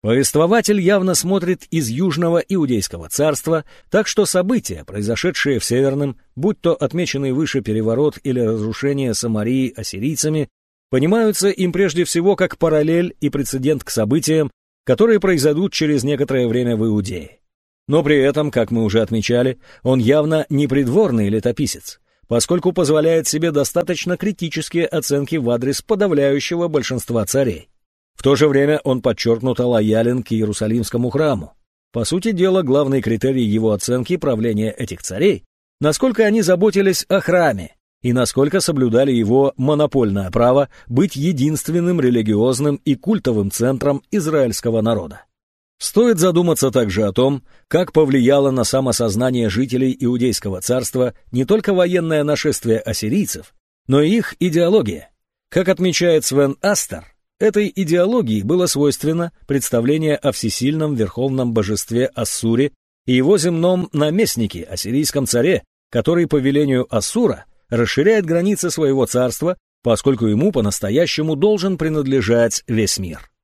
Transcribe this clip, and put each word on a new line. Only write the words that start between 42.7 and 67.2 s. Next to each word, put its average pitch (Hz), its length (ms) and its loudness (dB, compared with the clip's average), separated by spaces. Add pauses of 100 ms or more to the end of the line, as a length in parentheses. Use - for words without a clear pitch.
и 139 120 0
культовым 113 540 -2
центром 135 600 -2
израильского 131 720 0
народа. 104 400 -4 (560)
Стоит 226 400 2
задуматься 165 520 2
также 107 360 0
о 98 60 -2
том, 131 300 0 (240)
как 170 260 -2
повлияло 139 580 4
на 131 140 0
самосознание 120 840 0
жителей 127 500 0
Иудейского 117 600 -2
царства 123 540 -2 (180)
не 123 140 0
только 208 260 0
военное 175 520 0
нашествие 143 540 0
ассирийцев, 117 760 -4 (320)
но 139 160 4
и 196 160 2
их - 200 -4
идеология. 170 720 0 (380)
Как 185 220 0
отмечает 175 560 2
Свен 139 340 2
Астер, 175 460 -4 (340)
этой 208 340 2
идеологии 175 680 0
было 175 240 0
свойственно 151 680 0 (140)
представление 143 680 0
о 135 160 -2
всесильном 147 600 -2
верховном 120 600 -2
божестве 110 600 -2
Ассуре 117 580 -2 (340)
и 127 80 2
его 143 240 4
земном 175 560 0
наместнике, 151 680 -2
ассирийском 127 640 -4
царе, 139 380 0 (260)
который 165 360 0
по 151 100 0
велению 139 580 2
Ассура – 147 520 -2 (220)